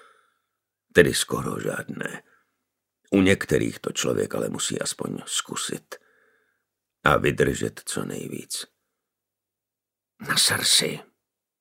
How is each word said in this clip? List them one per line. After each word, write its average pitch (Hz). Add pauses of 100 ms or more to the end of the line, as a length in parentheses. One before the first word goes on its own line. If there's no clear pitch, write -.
(960)
Tedy 71
skoro -
žádné. - (880)
U 98
některých 71
to -
člověk 50
ale 55
musí -
aspoň -
zkusit - (1120)
a 73
vydržet 67
co 50
nejvíc.“ - (1600)
„Nasar -
si,“ - (600)